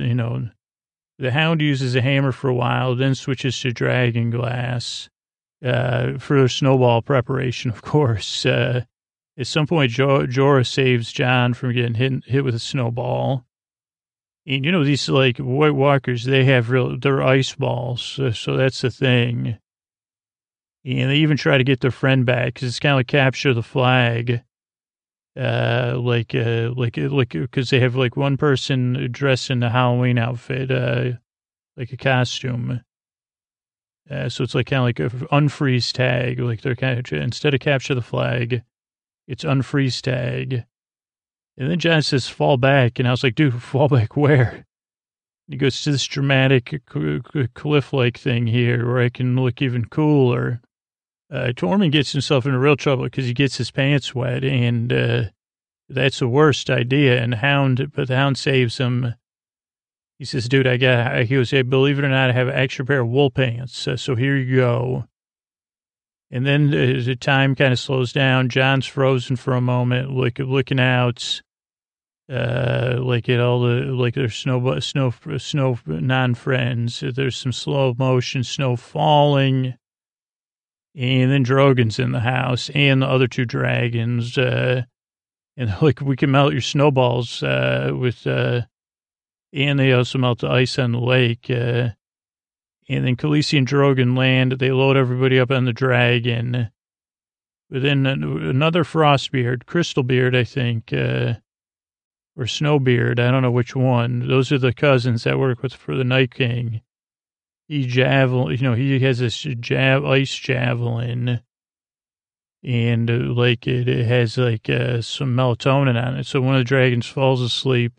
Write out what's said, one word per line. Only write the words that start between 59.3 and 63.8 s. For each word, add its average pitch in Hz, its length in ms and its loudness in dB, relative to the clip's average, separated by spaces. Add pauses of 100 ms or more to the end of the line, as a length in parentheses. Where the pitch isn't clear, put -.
He 143 60 -16
says, 120 240 -6
"Dude, 135 180 4
I 123 120 2
got," 127 460 2
he 120 100 0
goes, 127 160 2
"Hey, 135 120 2
believe 135 360 2
it 139 60 0
or 139 40 0
not, 131 220 2
I - 20 2
have 127 160 0
an 139 60 -4
extra 135 320 -2
pair 139 140 0
of 117 80 0
wool 131 220 2
pants. 127 560 -4